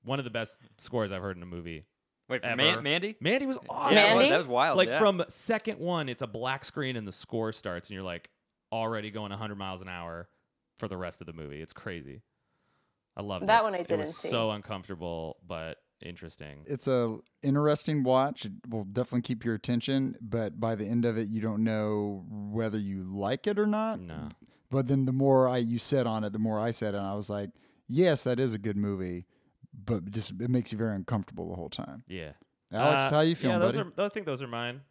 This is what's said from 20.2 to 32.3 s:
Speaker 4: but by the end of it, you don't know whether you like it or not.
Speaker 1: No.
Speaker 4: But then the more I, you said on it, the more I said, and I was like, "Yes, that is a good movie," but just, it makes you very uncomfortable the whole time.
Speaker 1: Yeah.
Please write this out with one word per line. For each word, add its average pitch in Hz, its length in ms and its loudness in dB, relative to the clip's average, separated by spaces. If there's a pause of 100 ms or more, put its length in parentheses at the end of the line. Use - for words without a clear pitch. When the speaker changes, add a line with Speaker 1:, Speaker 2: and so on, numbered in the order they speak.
Speaker 4:
but 107 380 -4
by 113 160 0
the 101 100 -4
end 120 200 2
of 113 120 2
it, 110 100 0
you 110 140 -2
don't 110 220 0
know 104 680 0
whether 107 500 -2
you 98 240 -2
like 98 440 -2
it 208 120 2
or 208 80 4
not. 220 320 0
Speaker 1:
No. 80 300 -8 (420)
Speaker 4:
But 127 160 2
then 135 180 4
the 131 60 2
more 131 360 8
I, 127 100 2
you 117 220 2
said 131 260 2
on 110 180 0
it, 104 80 -2
the 107 60 -6
more 107 220 2
I 117 100 2
said, 107 240 -2
and 101 100 -2
I 98 120 -4
was 104 120 -6
like, 101 220 -4 (380)
"Yes, 156 380 4
that 123 140 2
is 127 140 2
a 107 60 -4
good 101 180 -2
movie," 92 480 -2 (480)
but 101 380 -4
just, 107 180 -4 (100)
it 120 80 -2
makes 123 240 2
you 110 60 -6
very 110 180 0
uncomfortable 95 540 -4
the 90 60 -6
whole 87 160 -8
time. - 360 -10
Speaker 1:
Yeah. 80 260 -10 (380)